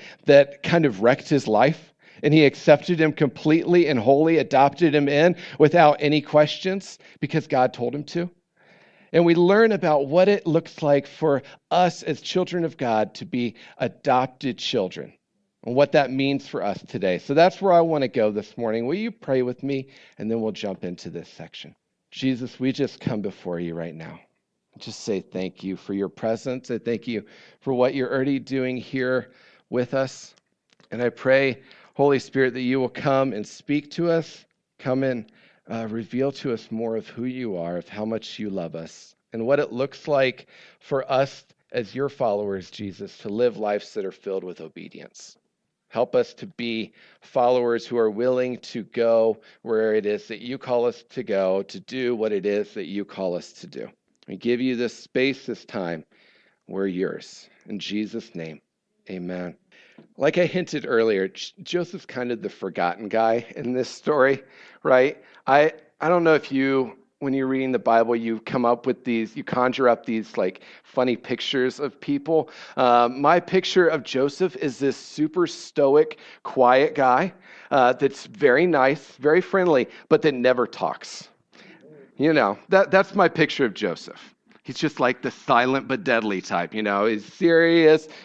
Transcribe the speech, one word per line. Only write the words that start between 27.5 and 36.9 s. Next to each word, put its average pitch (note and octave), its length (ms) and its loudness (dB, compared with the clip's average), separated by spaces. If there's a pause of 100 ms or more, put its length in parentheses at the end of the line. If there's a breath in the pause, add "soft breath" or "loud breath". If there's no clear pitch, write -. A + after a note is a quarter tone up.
for C3+ 140 -4
what B2 200 2
you're C3+ 200 -4
already C3+ 240 -2
doing B2+ 400 -6
here B2+ 540 -4 (360 soft breath)
with B2 240 -4
us. - 420 -6 (560)
And A2+ 120 -6
I A#2+ 80 0
pray, C3 500 2 (360 soft breath)
Holy C#3+ 220 2
Spirit, B2+ 360 0
that C3 80 -6
you B2+ 180 0
will B2 80 -2
come C3+ 440 0
and G#2+ 140 -8
speak D3 420 -6
to E3+ 220 -4
us, E3 340 -4 (360)
come C3+ 240 -2
and, B2 260 -4 (400 soft breath)
uh, A2+ 180 -8
reveal A#2+ 440 -4
to C3+ 200 -8
us A2 200 -10
more A2+ 240 -6